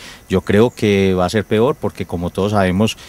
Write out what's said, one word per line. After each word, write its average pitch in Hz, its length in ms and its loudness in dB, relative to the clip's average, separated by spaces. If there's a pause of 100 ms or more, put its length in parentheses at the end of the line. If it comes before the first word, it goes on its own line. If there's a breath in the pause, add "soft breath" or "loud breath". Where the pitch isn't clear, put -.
(280 loud breath)
yo 95 140 0
creo 110 280 2
que 98 440 0
va 90 100 0
a 87 60 -2
ser 107 140 -2
peor 117 300 0
porque, - 320 -8
como 87 240 -6
todos 98 220 -2
sabemos, 98 440 2 (120)